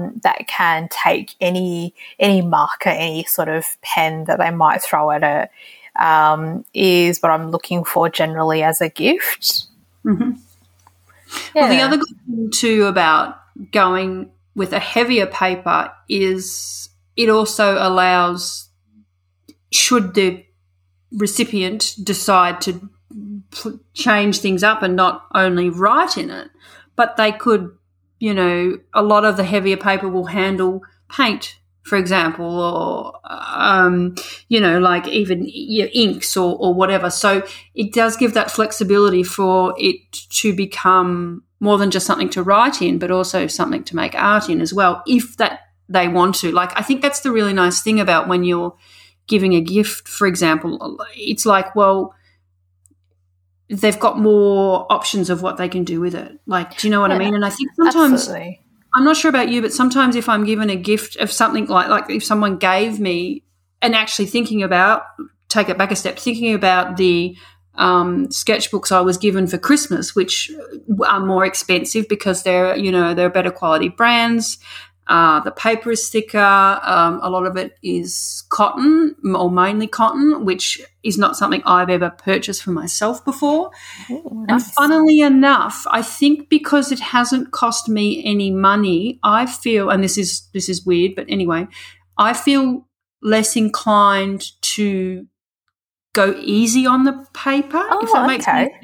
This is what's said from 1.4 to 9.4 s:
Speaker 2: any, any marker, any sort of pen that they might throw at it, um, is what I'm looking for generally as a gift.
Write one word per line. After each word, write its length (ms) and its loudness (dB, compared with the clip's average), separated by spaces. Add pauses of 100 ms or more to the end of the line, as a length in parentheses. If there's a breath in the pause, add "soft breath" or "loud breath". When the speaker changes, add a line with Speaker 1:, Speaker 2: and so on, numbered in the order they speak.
Speaker 2:
any, 540 -2 (240 loud breath)
any 240 4
marker, 480 0
any 340 -4
sort 240 -4
of 160 -4 (160)
pen 440 -4
that 140 -2
they 120 0
might 320 2
throw 300 0
at 100 0
it, 280 0 (520 loud breath)
um, 640 2 (100)
is 480 2
what 80 4
I'm 220 -2
looking 320 -4
for 240 0
generally 560 -2
as 160 0
a 80 0
gift. 800 -2 (380)